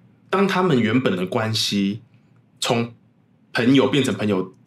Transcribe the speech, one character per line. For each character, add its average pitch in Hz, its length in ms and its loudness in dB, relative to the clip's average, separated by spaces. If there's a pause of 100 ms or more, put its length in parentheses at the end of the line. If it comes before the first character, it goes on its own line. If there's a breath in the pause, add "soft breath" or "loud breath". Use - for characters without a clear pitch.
(300)
当 196 160 2
他 185 160 -2
们 165 180 2
原 110 220 2
本 120 140 0
的 92 100 -4
关 110 280 -2
系 101 480 -2 (580)
从 117 340 -2 (600)
朋 123 200 2
友 135 140 4
变 135 160 0
成 104 100 -2
朋 104 140 -4
友 95 260 -2 (140)